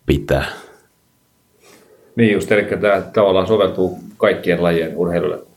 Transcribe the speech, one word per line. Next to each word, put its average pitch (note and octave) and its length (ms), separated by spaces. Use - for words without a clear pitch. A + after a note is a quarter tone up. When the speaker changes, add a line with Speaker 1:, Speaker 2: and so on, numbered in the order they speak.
Speaker 1:
pitää. C#2 400
Speaker 2:
Niin A2+ 180
just, F#2+ 180
elikkä G2+ 260
tää G2 240
tavallaan F#2+ 460
soveltuu F#2 520
kaikkien F2 460
lajien E2 320
urheilulle E2+ 440